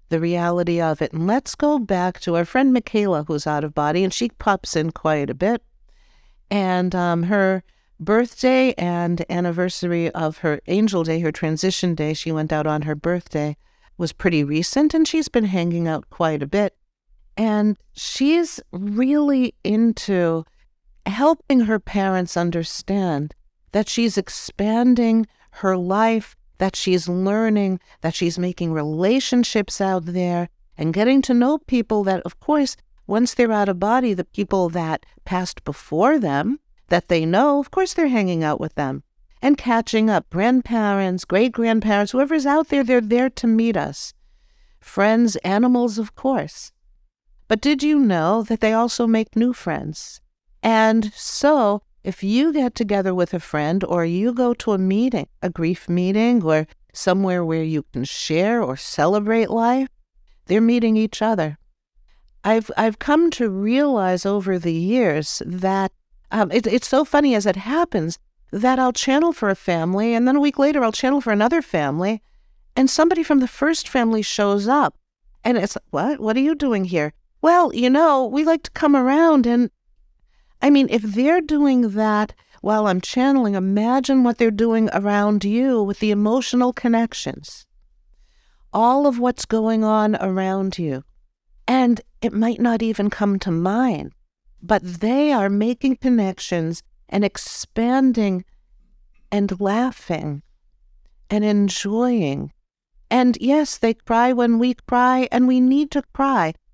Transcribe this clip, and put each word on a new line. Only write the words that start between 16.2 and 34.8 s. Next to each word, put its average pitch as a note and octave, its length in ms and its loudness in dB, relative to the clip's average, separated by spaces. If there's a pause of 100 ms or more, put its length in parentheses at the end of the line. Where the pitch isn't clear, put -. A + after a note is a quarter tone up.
a C#3 60 -6
bit. G3 280 -2 (600)
And G#3+ 400 0 (160)
she's D#4 680 -2 (120)
really B3+ 840 0 (100)
into F#3+ 800 0 (600)
helping C4 560 2
her G#3+ 180 0
parents F#3+ 580 -2
understand E3+ 960 -4 (380)
that G#3 180 -2
she's A#3 280 0
expanding A3+ 1120 0 (240)
her F#3+ 240 0
life, G#3 600 0 (240)
that F#3+ 160 -2
she's F3+ 340 0
learning, G3 680 0 (220)
that D#3+ 120 -4
she's E3+ 260 -4
making F3 320 -4
relationships G3+ 1120 0
out F#3 240 0
there F3 440 -2 (280)
and D#3+ 160 -2
getting B3 280 4
to B3+ 120 0
know B3+ 240 2
people A3 460 -2
that, F#3+ 180 0
of - 180 -12
course, D4 380 -2 (280)
once A3+ 280 0
they're A#3 180 2
out G#3 160 0
of F3+ 120 -2
body, A3+ 340 0
the F3+ 100 -4
people F#3+ 460 -2
that D#3+ 360 -4 (200)